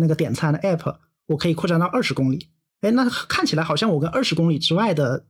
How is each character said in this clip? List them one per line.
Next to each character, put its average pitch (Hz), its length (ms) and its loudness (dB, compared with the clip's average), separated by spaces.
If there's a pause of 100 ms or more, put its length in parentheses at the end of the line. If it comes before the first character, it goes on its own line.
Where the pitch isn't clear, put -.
那 165 80 2
个 160 80 2
点 123 180 -2
餐 151 180 0
的 151 60 0
app， 185 380 -2 (320)
我 156 80 0
可 175 120 -2
以 160 60 2
扩 165 140 -4
张 170 100 2
到 170 80 2
二 254 160 0
十 - 100 -2
公 135 200 0
里。 160 160 -6 (320)
哎， 208 120 0
那 247 180 2
看 - 340 -4
起 - 100 0
来 156 80 0
好 156 140 -2
像 214 160 2
我 147 80 2
跟 160 80 -2
二 254 160 -2
十 165 100 -2
公 165 140 2
里 151 100 2
之 - 140 -2
外 196 220 2
的 135 360 -2